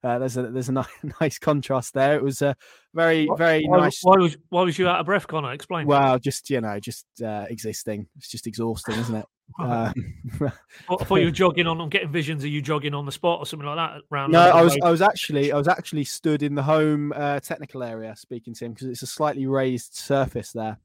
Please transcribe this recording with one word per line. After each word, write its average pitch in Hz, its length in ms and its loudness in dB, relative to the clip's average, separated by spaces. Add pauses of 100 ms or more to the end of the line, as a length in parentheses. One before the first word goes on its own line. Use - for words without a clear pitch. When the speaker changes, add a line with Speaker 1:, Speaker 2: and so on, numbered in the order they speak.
Speaker 1:
uh, 123 140 0
there's 127 200 -4
a, 127 120 -2
there's 127 200 -6
a - 20 -2
ni-, 131 100 0 (220)
<laughs> 151 180 -8
nice 156 160 -2
contrast 139 560 -2
there. 139 220 4
It 131 80 0
was, 139 180 -2
uh, 143 140 0 (400)
very, 165 320 4
Speaker 2:
Wh-, 160 100 0
Speaker 1:
very 160 300 4
Speaker 2:
why, 180 100 6
Speaker 1:
nice. 151 240 2
Speaker 2:
why 185 160 8
was, 170 200 4 (120)
why 180 140 2
was 175 160 0
you 180 80 4
out 175 120 2
of 165 60 -2
breath, 190 220 0
Connor? 143 260 -4
Explain. 151 320 -6
Speaker 1:
Well, 139 320 4
just, - 320 -6
you 131 120 0
know, 104 180 -4
just, - 260 -14 (180)
uh, 104 240 -6
existing. 107 600 -8 (100)
It's - 120 -20
just - 180 -12
exhausting, 113 500 -4
isn't 113 180 -4
it? 107 140 -6
Speaker 2:
<laughs> - 60 -20 (220)
Right. 120 300 -2 (100)
Speaker 1:
Um, - 160 -10 (260)
<laughs> 143 120 -2 (500)
Speaker 2:
I - 20 -4
thought 196 120 2
you 185 100 6
were 170 60 0
jogging 175 340 2
on, 165 160 -2
I'm 156 80 -8
getting 170 220 -4
visions 151 320 -4
of 147 80 -6
you 147 100 -4
jogging 147 320 -4
on 143 140 -8
the 139 40 -8
spot 170 280 -2
or 147 80 -10
something 147 200 -12
like 151 100 -6
that. 156 240 -6 (100)
Around 139 180 -2
Speaker 1:
No, 165 120 8
Speaker 2:
London 175 160 8
Speaker 1:
I 170 40 10
was, 170 120 8
Speaker 2:
Road. 143 100 0
Speaker 1:
I 170 80 4
was 165 100 2
actually, 151 500 2
I 147 60 0
was 147 100 2
actually 165 360 -2
stood 151 400 -2
in 143 100 -2
the 143 80 -2
home, 151 540 2
uh, 143 240 -2
technical 139 420 -10
area 113 340 -10
speaking 120 380 -14
to 117 120 -12
him 117 100 -12
'cause 131 120 -12
it's 123 140 -10
a 127 60 -12
slightly 139 400 -2
raised 131 480 -2
surface 135 560 -2
there. 110 340 -8